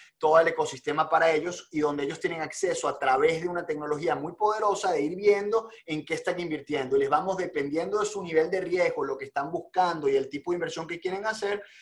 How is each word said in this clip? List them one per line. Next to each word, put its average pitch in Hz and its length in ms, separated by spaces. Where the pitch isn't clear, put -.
todo 156 240
el 165 80
ecosistema 151 640
para 165 200
ellos 160 420
y 151 80
donde 147 240
ellos 156 140
tienen 170 220
acceso 160 480
a 139 100
través 147 440
de 180 80
una 175 160
tecnología 151 480
muy 147 180
poderosa 208 600
de 151 100
ir 156 120
viendo 208 540
en 156 220
qué 160 80
están 175 260
invirtiendo. 139 560
Y 139 40
les 139 100
vamos, 175 260
dependiendo 170 640
de 202 60
su 202 160
nivel 160 280
de 185 120
riesgo, 170 420
lo 135 140
que 135 80
están 143 260
buscando 170 560
y 135 80
el 135 140
tipo 147 220
de 175 40
inversión 165 300
que 170 140
quieren 190 260
hacer, 208 360